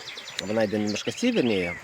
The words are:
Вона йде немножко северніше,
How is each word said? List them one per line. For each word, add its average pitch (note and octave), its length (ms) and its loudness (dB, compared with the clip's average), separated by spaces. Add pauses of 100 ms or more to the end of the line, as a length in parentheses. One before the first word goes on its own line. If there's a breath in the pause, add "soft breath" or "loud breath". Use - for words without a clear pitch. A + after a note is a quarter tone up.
(400)
Вона G#2+ 220 2
йде G#2+ 160 2
немножко G#2 340 -2
северніше, A#2 720 2